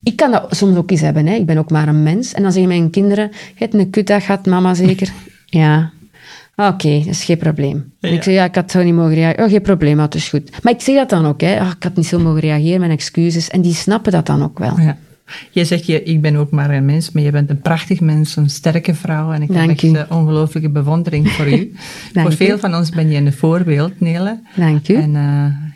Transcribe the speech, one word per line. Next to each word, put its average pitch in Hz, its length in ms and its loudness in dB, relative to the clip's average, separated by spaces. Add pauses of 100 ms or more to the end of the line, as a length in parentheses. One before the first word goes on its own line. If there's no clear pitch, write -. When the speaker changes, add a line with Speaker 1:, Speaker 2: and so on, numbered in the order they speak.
Speaker 1:
ik 226 140 -4
kan 294 140 2
dat - 260 -2
soms 196 200 2
ook 170 140 -2
eens 170 100 2
hebben, 151 260 2
hè. 185 80 0
Ik 214 120 0
ben 160 120 0
ook 156 120 -2
maar 151 180 0
een 151 140 2
mens. 180 300 0
En - 100 -2
dan 190 100 2
zeggen 185 180 2
mijn 170 200 0
kinderen, 202 420 0
"Je - 320 -10
hebt - 100 -6
een 190 160 2
kutdag 202 340 0
gehad, 190 220 -2
mama, 185 280 2
zeker?" 185 380 0 (220)
Speaker 2:
<laughs> - 120 -20
Speaker 1:
"Ja." 156 440 2 (680)
"Oké, 185 420 0
dat 151 80 -2
is 185 180 -4
geen 165 140 0
probleem." 147 640 -4
En 165 100 -4
Speaker 2:
Ja. 170 60 2
Speaker 1:
ik 160 60 -2
zeg, 190 120 2
"Ja, 190 100 4
ik 180 100 -4
had 185 160 -2
zo 180 120 2
niet 170 120 4
mogen 165 200 2
reageren." 165 300 2
"Oh, 214 60 2
geen 202 120 2
probleem, 160 340 2
dat 151 180 0
is 156 140 -4
goed." - 340 -6
Maar 240 100 2
ik 240 80 -2
zeg 269 160 0
dat 269 140 2
dan 165 160 2
ook, 147 140 -2
hè. 190 200 0
"Ah, 185 160 -2
ik - 60 -20
had 180 140 -4
niet 165 100 0
zo 175 120 -2
mogen 160 220 2
reageren, 156 400 0
mijn 170 120 0
excuses." 165 580 -2
En 185 100 0
die 175 140 2
snappen 208 380 -2
dat 165 140 0
dan 147 160 0
ook 147 160 -6
wel. 120 220 -2
Speaker 2:
Ja. 151 160 2 (540)
Je 175 140 0
zegt, 165 220 -2
je, 156 160 0
"Ik 160 180 0
ben 151 160 2
ook 147 140 0
maar 143 200 0
een 139 140 0
mens", 151 260 0
maar 151 120 0
je 147 80 2
bent 147 200 0
een 143 100 -2
prachtig 165 400 -2
mens, 156 360 0
een 147 140 2
sterke 165 440 -2
vrouw. 156 380 -4
En 151 100 -2
ik 147 60 -4
Speaker 1:
Dank 180 120 2
Speaker 2:
heb 165 100 4
echt, 151 120 0
Speaker 1:
u. 160 100 4
Speaker 2:
eh, 151 260 0
ongelooflijke 156 520 0
bewondering 151 600 0
voor 151 220 -2
u. 190 200 0 (160)
Speaker 1:
<laughs> - 240 -18
Dank 160 140 2
Speaker 2:
Voor 160 60 2 (100)
Speaker 1:
u. 190 40 4
Speaker 2:
veel 208 120 2
van 190 160 -2
ons 170 160 -2
ben 160 200 0
je 147 80 0
een 143 140 0
voorbeeld, 165 680 -2
Nele. 180 400 -2 (160)
Speaker 1:
Dank 151 320 0
u. 196 60 4
Speaker 2:
En, 151 220 0
eh, 143 600 -2